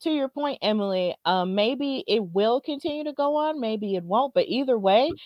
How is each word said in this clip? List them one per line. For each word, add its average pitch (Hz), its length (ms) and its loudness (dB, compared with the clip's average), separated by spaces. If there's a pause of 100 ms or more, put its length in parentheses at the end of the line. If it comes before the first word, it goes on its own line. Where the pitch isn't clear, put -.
to 320 100 0
your 277 180 0
point, 285 320 -4
Emily, 196 540 0 (100)
um, 185 300 0
maybe 262 520 0
it 220 120 2 (140)
will 220 280 2
continue 302 440 -6
to 302 80 -8
go 285 240 0
on, 311 220 -2
maybe 214 360 -2
it 175 80 -2
won't, 226 320 0
but 180 120 4
either 254 300 0
way, 214 380 4 (100)